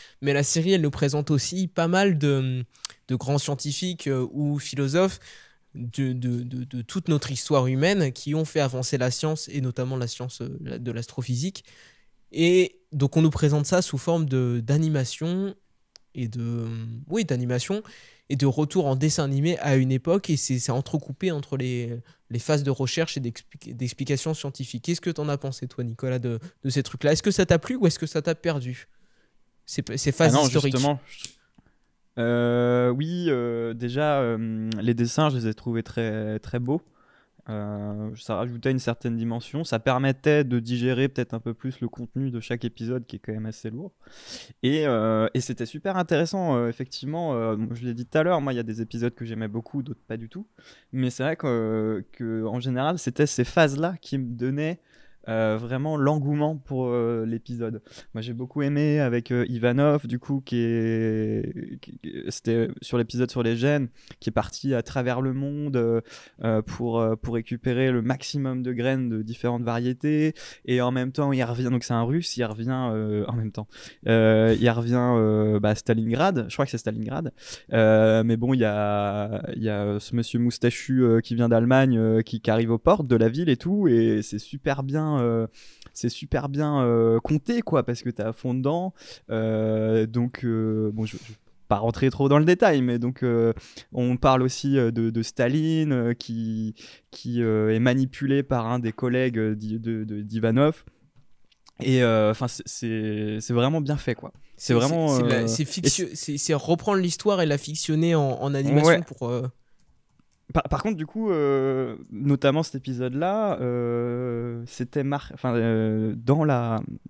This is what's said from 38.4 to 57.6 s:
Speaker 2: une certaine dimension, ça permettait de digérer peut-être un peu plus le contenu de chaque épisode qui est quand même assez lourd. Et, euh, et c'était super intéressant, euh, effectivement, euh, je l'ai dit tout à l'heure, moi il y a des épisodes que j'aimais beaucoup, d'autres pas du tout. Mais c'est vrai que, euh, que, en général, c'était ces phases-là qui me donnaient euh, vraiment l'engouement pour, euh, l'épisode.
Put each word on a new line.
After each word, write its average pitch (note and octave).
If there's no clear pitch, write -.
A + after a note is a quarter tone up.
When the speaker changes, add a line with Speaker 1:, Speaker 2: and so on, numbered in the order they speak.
Speaker 2:
une C3
certaine A#2
dimension, A#2
ça A2+
permettait C3+
de B2
digérer B2
peut-être B2+
un A2+
peu A#2+
plus C3
le A#2
contenu C3+
de A#2+
chaque A#2+
épisode A#2+
qui -
est -
quand G#2+
même A2
assez A2
lourd. C3+
Et, D3+
euh, A2
et B2+
c'était A#2+
super F#3
intéressant, E3+
euh, A#2+
effectivement, C#3+
euh, A2+
je A#2
l'ai B2
dit A#2
tout -
à D#3
l'heure, E3+
moi C#3
il -
y A#2+
a -
des A2+
épisodes A#2
que A#2+
j'aimais A2
beaucoup, A2+
d'autres C3
pas A2+
du A2+
tout. G3+
Mais B2+
c'est B2+
vrai D#3
que, D#3+
euh, A2
que, A2+
en A#2+
général, C3
c'était D3
ces B2+
phases-là D#3+
qui -
me B2
donnaient C#3+
euh, A2
vraiment C3
l'engouement D3
pour, C3
euh, A#2
l'épisode. A2+